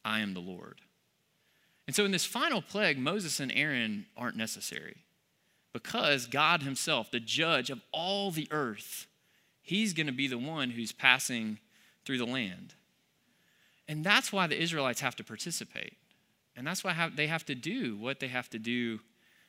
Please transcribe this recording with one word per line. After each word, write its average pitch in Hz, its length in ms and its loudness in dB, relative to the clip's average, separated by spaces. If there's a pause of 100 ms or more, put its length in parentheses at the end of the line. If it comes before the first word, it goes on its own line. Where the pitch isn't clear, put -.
I 110 160 0
am 101 140 -2
the 92 60 -6
Lord." 90 420 -14 (1080)
And - 80 -4
so 208 100 6
in 196 60 2
this 185 140 2
final 254 380 0
plague, 190 340 2
Moses 156 420 -2
and 135 120 -2
Aaron 120 560 0 (100)
aren't 117 180 -4
necessary - 680 -6 (680)
because 143 540 2
God 147 380 4
himself, 135 480 -2
the 120 80 0
judge 127 500 2
of 127 120 -6 (100)
all 196 400 -2
the 160 180 -4
earth, 127 560 -4 (560)
he's 202 320 2
gonna 151 180 0
be 135 160 0
the 127 120 -2
one 139 320 -2
who's 117 200 -4
passing 123 680 4 (440)
through 131 140 -2
the 123 80 2
land. 104 480 -4 (1120)
And 156 160 -4
that's 214 300 6
why 190 140 4
the 147 120 2
Israelites 147 420 2
have 131 160 -2
to - 60 -10
participate. - 680 -8 (640)
And 127 100 -10
that's 175 180 -4
why 185 100 0
have, 165 220 0
they 151 120 2
have 160 180 -2
to 147 80 -4
do 151 420 -2
what 120 240 -4
they 131 100 -6
have 127 200 -4
to - 80 -8
do 117 440 -2 (480)